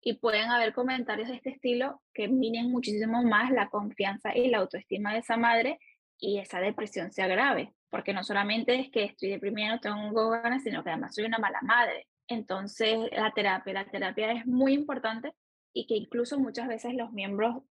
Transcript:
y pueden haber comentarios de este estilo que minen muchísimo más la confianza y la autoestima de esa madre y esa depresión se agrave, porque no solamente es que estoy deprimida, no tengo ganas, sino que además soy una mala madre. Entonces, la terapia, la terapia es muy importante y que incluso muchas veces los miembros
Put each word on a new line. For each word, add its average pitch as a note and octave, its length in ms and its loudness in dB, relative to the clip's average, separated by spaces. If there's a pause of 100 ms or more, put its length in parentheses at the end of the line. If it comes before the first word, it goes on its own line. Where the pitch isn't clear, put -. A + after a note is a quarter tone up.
y A#3 120 -2
pueden A3 360 0
haber G#3+ 240 2
comentarios B3 540 -2
de B3+ 80 -6
este B3+ 140 -6
estilo C4 520 -2 (120)
que G#3 140 -4
minen A#3+ 440 2
muchísimo A3+ 520 0
más A#3 280 4
la A3 180 2
confianza G3+ 640 -4
y B3 140 4
la A3+ 100 4
autoestima G3 540 -4
de A3+ 60 0
esa A#3 180 -2
madre A#3 420 4 (380)
y G3+ 220 -2
esa F#3+ 200 -8
depresión G3 520 -4
se - 100 -4
agrave, F#3+ 520 2 (160)
porque G#3 240 -4
no F#3 100 -4
solamente G#3+ 520 2
es C4 140 -2
que A3 140 0
estoy G3 260 -4
deprimida, G#3 400 -2
no A3+ 100 -2
tengo G#3+ 500 0
ganas, A#3 340 0
sino - 200 -4
que F3+ 60 -4
además - 260 -4
soy G#3+ 100 -2
una A3+ 120 0
mala G3+ 240 0
madre. A3+ 460 2 (200)
Entonces, G#3+ 720 -2 (140)
la G#3+ 220 0
terapia, F#3+ 400 0
la G3 160 -4
terapia G3 420 -2
es A#3 140 -2
muy C4 280 4
importante C4 600 -2 (400)
y - 140 -6
que A3+ 80 0
incluso A#3+ 440 -2
muchas B3 280 -2
veces A#3 260 -4
los A#3 180 -4
miembros G#3 600 -2